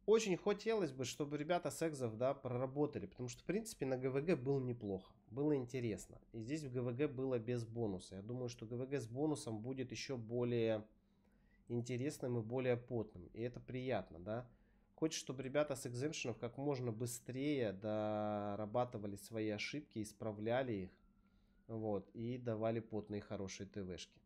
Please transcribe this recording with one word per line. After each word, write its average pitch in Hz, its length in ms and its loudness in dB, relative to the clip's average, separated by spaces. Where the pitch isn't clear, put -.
Очень 202 320 8
хотелось 208 540 2
бы, 131 120 -2
чтобы 143 320 -2
ребята 156 340 2
с 165 160 0
экзов, 127 300 0
да, 127 180 4
проработали, 135 720 0
потому 123 220 -8
что, - 140 -10
в - 20 -20
принципе, 175 420 -2
на 131 120 2
Г 131 100 0
В 123 160 2
Г 175 100 4
было 139 240 2
неплохо, 120 540 -2
было 147 240 4
интересно. 120 640 -2
И 113 80 -6
здесь 143 240 -4
в 127 80 -6
Г 127 80 0
В 120 160 0
Г 147 100 2
было 131 320 0
без 117 260 0
бонуса. 110 520 -2
Я 98 60 -8
думаю, 123 260 -2
что 113 180 -8
Г 120 80 -6
В 131 140 -2
Г 139 100 0
с 117 80 -2
бонусом 123 540 0
будет 131 320 -4
еще 127 240 -4
более 117 680 2
интересным 123 720 0
и 110 40 2
более 123 340 4
потным. 113 580 -4
И 113 80 -4
это 123 180 -4
приятно, 123 580 -2
да. 110 300 -4
Хочется, 156 240 2
чтобы 131 240 -6
ребята 143 320 2
с 127 100 -8
экземшенов 123 520 -2
как 120 200 -6
можно 135 320 0
быстрее 123 840 0
дорабатывали 107 1400 0
свои 110 340 -2
ошибки, - 520 -2
исправляли 113 680 0
их, 95 180 -2
вот, 110 460 -2
и 117 240 -2
давали 113 420 2
потные 107 400 -4
хорошие 98 480 -6
Т 98 160 -6
Вшки. - 420 -8